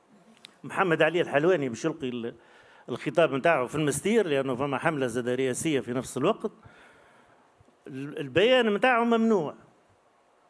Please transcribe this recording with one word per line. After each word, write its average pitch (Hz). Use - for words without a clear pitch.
محمد 160
علي 160
الحلواني 143
باش 113
يلقي 156
ال-، 120
الخطاب 147
نتاعو 135
في 139
المستير، 160
لأنه 135
فما 139
حملة 139
زادة 120
رئاسية 131
في 120
نفس 123
الوقت. 202
ال-، 143
البيان 208
نتاعو 233
ممنوع، 226